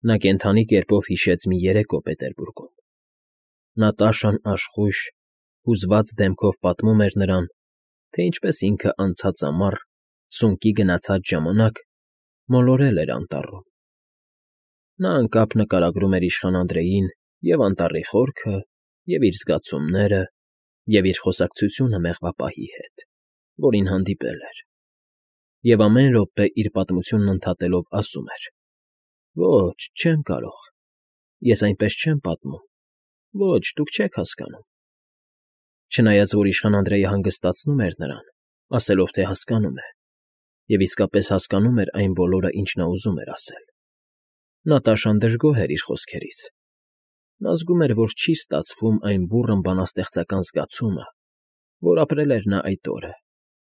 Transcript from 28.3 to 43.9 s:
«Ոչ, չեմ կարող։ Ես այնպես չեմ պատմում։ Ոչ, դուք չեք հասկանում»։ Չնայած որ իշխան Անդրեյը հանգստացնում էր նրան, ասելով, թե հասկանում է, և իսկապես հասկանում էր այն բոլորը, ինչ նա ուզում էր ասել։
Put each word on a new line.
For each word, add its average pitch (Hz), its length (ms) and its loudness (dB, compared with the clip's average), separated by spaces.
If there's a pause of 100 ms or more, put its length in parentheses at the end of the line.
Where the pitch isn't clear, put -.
«Ոչ, 98 420 2 (100)
չեմ 160 340 0
կարող։ - 440 -8 (760)
Ես 110 220 4
այնպես 104 320 0
չեմ 156 240 -2
պատմում։ 73 440 -8 (680)
Ոչ, 190 320 0
դուք - 240 -4
չեք - 300 -4
հասկանում»։ - 440 -10 (1300)
Չնայած 104 420 4
որ 101 140 4
իշխան 104 280 2
Անդրեյը 101 320 2
հանգստացնում 98 760 -2
էր 85 140 -4
նրան, 69 300 -10 (440)
ասելով, 95 400 2
թե - 140 -2
հասկանում 98 540 -2
է, - 100 -16 (840)
և 98 140 4
իսկապես 98 440 0
հասկանում 101 520 0
էր 95 100 -2
այն 98 240 0
բոլորը, 92 380 0
ինչ 98 180 -4
նա 87 160 -2
ուզում 92 320 -2
էր - 140 -12
ասել։ - 320 -14 (1000)